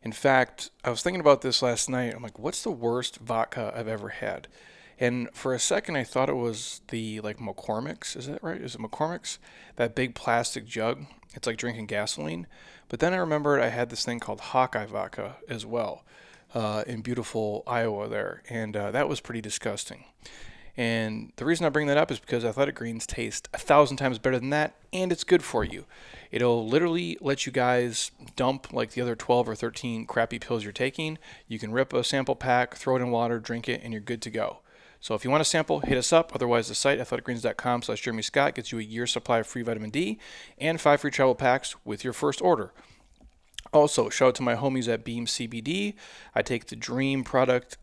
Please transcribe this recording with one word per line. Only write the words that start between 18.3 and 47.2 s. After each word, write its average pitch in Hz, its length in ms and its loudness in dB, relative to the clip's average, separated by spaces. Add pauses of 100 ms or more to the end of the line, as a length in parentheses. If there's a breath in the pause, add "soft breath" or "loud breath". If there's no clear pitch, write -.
And, 110 260 -6
uh, 101 160 -2
that 143 160 2
was 147 140 -4
pretty 117 180 -8
disgusting. 107 640 -8 (720 loud breath)
And 113 600 -2
the 123 100 -6
reason 165 200 2
I 151 40 4
bring 147 180 2
that 143 100 4
up 160 120 4
is 135 100 -4
because 120 260 -2
Athletic 131 300 2
Greens 117 300 -6
tastes - 480 -6
a - 40 -8
thousand 143 400 6
times 127 200 0
better 131 220 2
than 131 120 -4
that, 151 240 0 (180)
and 185 180 0
it's - 140 -2
good 180 180 6
for 107 200 0
you. 90 220 -6 (460 loud breath)
It'll 117 340 2
literally 165 540 2
let 139 260 -2
you 131 60 -8
guys 123 600 2 (260)
dump, 131 340 0
like, 120 200 -2
the 123 100 -4
other 120 140 -2
twelve 123 340 4
or 110 60 -4
thirteen 113 500 -6
crappy 117 340 0
pills 113 240 -4
you're 101 80 -8
taking. 156 460 -4 (300 loud breath)
You 113 120 -8
can 107 140 -6
rip 131 180 2
a 123 120 2
sample 135 320 0
pack, 123 400 2
throw 131 200 2
it 127 60 2
in 123 100 0
water, 117 280 2
drink 117 280 -8
it, 123 160 -2
and 117 80 -10
you're 107 100 -6
good 113 200 -6
to 117 80 -8
go. 107 300 -4 (420 soft breath)
So 110 140 -2
if 104 100 -4
you 127 60 2
want 151 100 6
a 156 40 2
sample, 156 360 2
hit 135 160 2
us 123 160 2
up. 165 200 6
Otherwise, 120 360 2
the 104 60 -8
site, 139 240 4
athletic 123 260 -4
greens 120 160 -4
dot 120 160 0
com 123 240 0
slash 107 200 -4
Jeremy 113 200 -4
Scott, 143 340 2
gets - 160 -8
you 113 80 -4
a 107 40 -6
year's 113 280 -4
supply 127 280 2
of 110 80 -2
free 123 160 -8
vitamin 110 260 -4
D 180 280 0 (400 loud breath)
and 160 220 0
five 147 220 6
free 143 100 -2
travel 131 240 4
packs 135 400 2 (100)
with 104 180 -6
your 123 100 -4
first 143 280 0
order. 135 320 4 (1000 soft breath)
Also, 147 360 6
shout 131 200 6
out 123 60 2
to 131 80 -4
my 120 120 2
homies 131 320 0
at 113 160 0
Beam 117 240 -6
C - 180 -2
B 117 140 -8
D. 196 360 -2 (400 loud breath)
I 113 60 4
take 117 260 -2
the 117 80 -10
Dream 131 480 -2